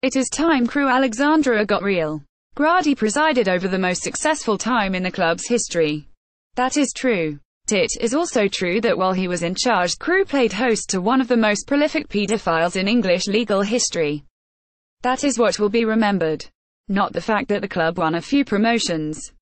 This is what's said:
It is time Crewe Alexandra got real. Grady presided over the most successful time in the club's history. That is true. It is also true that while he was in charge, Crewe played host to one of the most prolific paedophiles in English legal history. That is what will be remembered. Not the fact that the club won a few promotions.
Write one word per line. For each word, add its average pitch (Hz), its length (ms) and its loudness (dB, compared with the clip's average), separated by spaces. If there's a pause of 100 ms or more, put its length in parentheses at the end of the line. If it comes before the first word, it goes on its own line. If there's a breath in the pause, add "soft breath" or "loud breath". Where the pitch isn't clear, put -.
It 262 160 0
is 254 100 0
time 285 400 2
Crewe 277 220 0
Alexandra 262 760 2
got 196 180 -2
real. 160 380 -2 (340)
Grady 311 400 2
presided 247 520 2
over 185 220 0
the 185 100 -2
most 180 240 -2
successful 220 540 -2
time 214 360 -2
in 185 100 -2
the 180 80 -4
club's 170 360 -2
history. 156 600 0 (460)
That 254 200 0
is 285 160 2
true. 165 480 -2 (300)
It 185 220 2 (100)
is 226 120 0
also 262 360 0
true 190 320 -2
that 220 160 0
while 185 160 0
he 185 160 -2
was 175 140 -4
in 175 120 -4
charge, 185 420 0
Crewe 370 280 0
played 247 260 0
host 220 380 -2
to 190 100 -2
one 233 220 2
of 233 80 -2
the 247 80 4
most 214 300 0
prolific 294 420 0
paedophiles 180 680 0
in 190 120 0
English 190 400 2
legal 208 340 0
history. 170 640 -2 (760)
That 254 200 -2
is 254 160 0
what 214 180 2
will 208 120 2
be 226 160 2
remembered. 202 600 0 (440)
Not 196 240 0
the 170 80 -4
fact 214 260 -2
that 208 140 -2
the 202 80 -6
club 165 280 -2
won 165 180 0
a 170 60 -4
few 277 220 0
promotions. 196 880 -2 (100)